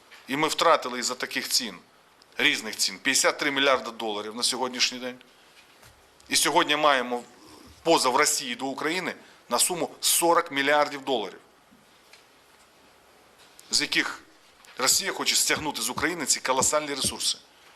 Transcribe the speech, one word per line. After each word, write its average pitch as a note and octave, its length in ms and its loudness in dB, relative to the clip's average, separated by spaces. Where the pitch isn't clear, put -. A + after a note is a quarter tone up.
І C3 100 -4
ми D#3 100 2
втратили C3+ 520 2
із-за A#2+ 160 -2
таких B2+ 340 -6
цін, G#2 280 -2
різних B2 380 0
цін, - 240 -4
п'ятдесят C3+ 380 2
три D3+ 140 -2
мільярда C3+ 400 2
доларів G#2+ 440 -8
на A#2+ 80 -8
сьогоднішній B2 560 -2
день. B2 200 -10
І C3+ 60 0
сьогодні D3+ 400 4
маємо B2 480 2
позов C3 320 4
Росії C#3 400 2
до B2+ 100 -10
України C#3+ 500 -4
на A#2+ 100 0
суму E3 300 0
сорок E3+ 500 2
мільярдів C#3+ 500 2
доларів, A2 380 -4
з A2+ 100 0
яких - 380 -2
Росія D3 340 0
хоче - 240 -2
стягнути D3 460 0
з A2+ 80 -2
України D3+ 360 -4
ці - 140 0
колосальні C#3+ 540 0
ресурси. C3 440 -2